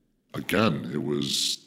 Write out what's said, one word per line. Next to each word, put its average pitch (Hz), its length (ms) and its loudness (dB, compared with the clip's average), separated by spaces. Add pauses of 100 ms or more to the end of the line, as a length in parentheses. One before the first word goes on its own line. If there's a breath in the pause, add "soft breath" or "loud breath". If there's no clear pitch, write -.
(340)
Again, - 580 2
it 73 100 -2
was, - 640 -2